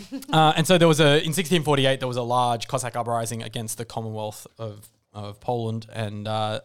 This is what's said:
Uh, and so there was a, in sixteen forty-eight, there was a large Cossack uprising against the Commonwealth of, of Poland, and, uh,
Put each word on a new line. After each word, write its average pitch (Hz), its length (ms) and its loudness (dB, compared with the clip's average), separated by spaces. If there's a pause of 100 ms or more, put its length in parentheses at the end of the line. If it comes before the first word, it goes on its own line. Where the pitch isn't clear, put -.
(320)
Uh, 156 240 6
and 160 100 2
so 185 120 6
there 165 100 8
was 151 120 4
a, 156 240 6
in 160 80 -2
sixteen 165 300 0
forty-eight, 135 380 2
there 131 80 -4
was 123 80 -4
a 123 60 0
large 120 460 0
Cossack 123 280 -4
uprising 117 460 -4
against 113 360 -8
the 117 60 -10
Commonwealth 110 640 -8 (120)
of, 107 300 -12 (240)
of 104 280 -14
Poland, 113 520 -4
and, 104 360 -8
uh, 107 360 -4